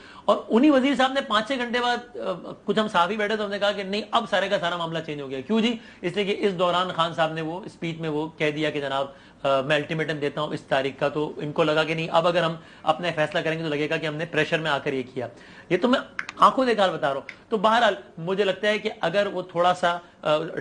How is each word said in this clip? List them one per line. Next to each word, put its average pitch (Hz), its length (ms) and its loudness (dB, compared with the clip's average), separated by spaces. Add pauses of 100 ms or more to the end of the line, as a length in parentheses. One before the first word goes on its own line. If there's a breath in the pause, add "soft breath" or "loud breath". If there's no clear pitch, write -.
(280 loud breath)
और - 240 2
उन्हीं 262 200 6
वजीर 269 240 4
साहब 262 180 2
ने 269 80 0
पाँच 220 280 0
छह 277 60 0
घंटे 240 240 -2
बाद, 240 200 0
अ, - 120 -18 (540)
कुछ 208 140 0
हम 214 80 2
साहब 175 240 2
ही 220 60 -4
बैठे 214 200 0
थे, 214 60 -2
हमने 202 160 -4
कहा 202 120 2
कि 196 120 -4
नहीं, 202 200 -4 (100)
अब 233 140 2
सारे 180 220 0
का 196 80 0
सारा 170 200 -2
मामला 165 220 -4
change 151 220 -8
हो 139 60 -8
गया। 131 140 -6
क्यों 208 200 0
जी? 226 180 0 (240 loud breath)
इसलिए 185 220 -2
कि 190 60 -2
इस 202 220 0
दौरान 175 380 2
खान 165 220 0
साहब 160 220 0
ने 160 60 -4
वो 165 260 -6
speech 165 320 -8
में 160 100 -4
वो 156 300 -4
कह 151 120 0
दिया 151 180 -2
कि 147 120 -4
जनाब, 135 340 -2 (300 loud breath)
अ, - 20 2
मैं 139 280 2
ultimatum 151 380 -2
देता 143 280 -4
हूं 156 120 -4
इस - 160 -8
तारीख 135 300 0
का, 143 100 0
तो 151 300 -4
इनको 151 240 0
लगा 156 200 2
कि 160 120 -2
नहीं, 160 140 -4
अब 165 180 2
अगर 175 160 2
हम 165 180 -2 (240 loud breath)
अपना 165 260 -2
फैसला 156 300 -2
करेंगे 160 220 -4
तो 165 60 -2
लगेगा 151 280 -2
कि 160 100 -4
हमने 151 180 -6
pressure 156 340 0
में 160 120 -2
आकर 139 220 -2
ये 131 100 -2
किया। 123 260 -8 (420 loud breath)
ये 175 60 2
तो 233 100 2
मैं 247 120 2 (420)
आंखों 208 240 6
देखा 214 180 4
हाल 185 80 4
बता 151 160 -2
रहा 139 120 -2
हूं। 131 60 -14 (260 loud breath)
तो 226 60 0
बहरहाल, 214 400 4 (220)
मुझे 185 240 0
लगता 190 240 0
है 208 120 2
कि 208 100 -4
अगर 196 380 0
वो 180 160 -6
थोड़ा 180 300 2
सा, 180 180 2 (320 loud breath)
अ, 151 140 4 (240)